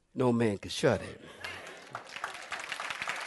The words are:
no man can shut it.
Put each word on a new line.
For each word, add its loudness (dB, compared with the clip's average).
no 6
man 6
can -10
shut 4
it. -8